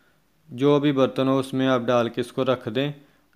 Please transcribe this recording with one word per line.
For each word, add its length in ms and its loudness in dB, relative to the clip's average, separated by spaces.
जो 320 2
भी 140 2
बर्तन 340 0
हो 100 2
उसमें 280 -2
आप 160 2
डाल 260 0
के 120 -6
इसको 240 -6
रख 260 -2
दें। 220 -4